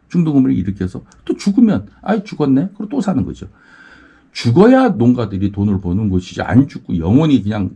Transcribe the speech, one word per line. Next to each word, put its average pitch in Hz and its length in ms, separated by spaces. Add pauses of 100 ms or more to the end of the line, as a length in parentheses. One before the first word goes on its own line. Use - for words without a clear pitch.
충동 160 280
구매를 135 220
일으켜서 95 460 (220)
또 - 100
죽으면 196 520 (140)
"아이, 208 220
죽었네." 143 460
그리고 214 200
또 277 120
사는 147 240
거죠. - 220 (840)
죽어야 226 580
농가들이 110 640
돈을 101 300
버는 95 280
것이지 92 340
안 127 240
죽고 - 320
영원히 123 420
그냥 101 340